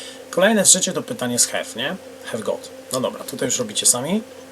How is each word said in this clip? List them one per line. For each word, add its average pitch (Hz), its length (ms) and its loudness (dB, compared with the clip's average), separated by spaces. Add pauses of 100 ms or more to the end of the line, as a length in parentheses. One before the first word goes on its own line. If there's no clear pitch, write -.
(300)
Kolejne, 196 340 6
trzecie 180 280 6
to 143 100 -2
pytanie 120 360 -2
z - 80 4
have, - 300 -4
nie? 147 200 -2 (280)
Have 113 180 -6
got. - 260 -4 (240)
No 131 80 -2
dobra, - 240 -2
tutaj 139 240 -2
już - 100 0
robicie 110 280 -2
sami. 156 360 4 (300)